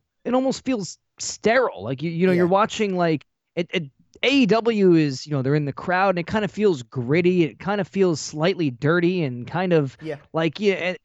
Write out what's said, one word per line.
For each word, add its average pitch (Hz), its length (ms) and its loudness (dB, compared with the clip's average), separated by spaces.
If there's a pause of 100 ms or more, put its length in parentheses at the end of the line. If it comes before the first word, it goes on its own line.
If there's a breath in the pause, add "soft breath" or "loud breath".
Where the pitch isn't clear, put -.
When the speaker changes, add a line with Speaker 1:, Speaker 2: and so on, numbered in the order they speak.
(240)
Speaker 1:
It 240 100 -4
almost 262 300 -2
feels 226 340 -6 (220)
sterile. 214 640 0
Like, 131 180 -6
you, 170 100 -4
you 165 160 0
know, 185 60 4
you're 180 120 2
Speaker 2:
Yeah. 170 60 2
Speaker 1:
watching, 202 440 0
like, 165 300 0 (300)
it, 170 180 -4
it, 180 100 -4 (400)
A 240 60 2
E 269 160 4
W 208 480 4
is, 147 320 2
you 147 80 -8
know, 135 80 0
they're 135 140 0
in 151 100 0
the 135 80 -6
crowd, 190 360 0
and 180 100 0
it 170 80 -6
kind 214 160 -2
of 180 80 -4
feels 190 320 0
gritty. 170 600 0
It 143 160 -6
kind 202 200 -4
of 185 80 -4
feels 185 320 0
slightly 160 500 -2
dirty, 170 540 0
and 123 240 -6
kind 180 260 -2
of 147 280 2
Speaker 2:
Yeah. 156 160 -10 (160)
Speaker 1:
like, 165 260 -2
yeah, 196 140 2
and, 170 320 -4